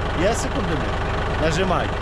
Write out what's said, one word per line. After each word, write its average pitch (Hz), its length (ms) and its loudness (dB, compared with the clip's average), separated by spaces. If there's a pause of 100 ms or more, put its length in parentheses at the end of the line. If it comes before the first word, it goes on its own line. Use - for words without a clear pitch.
(220)
Є 208 120 4
секунду? 208 420 -2 (680)
Нажимаю. 160 440 2 (140)